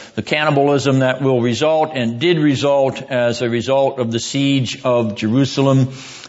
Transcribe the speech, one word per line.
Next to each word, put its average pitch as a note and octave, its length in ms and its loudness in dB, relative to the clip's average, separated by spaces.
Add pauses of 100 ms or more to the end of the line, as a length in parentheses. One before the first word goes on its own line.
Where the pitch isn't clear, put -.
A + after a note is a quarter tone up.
(160)
the A2+ 60 -4
cannibalism C#3+ 800 2
that B2+ 220 0
will C3 200 2
result D3+ 520 0
and A#2 260 -4
did E3+ 200 2
result C#3 600 2
as A#2+ 400 -2
a A#2+ 80 0
result C3 500 0
of A2+ 120 -2
the A2+ 80 -4
siege C#3 640 -2
of A#2+ 320 0
Jerusalem. C3+ 800 2 (360)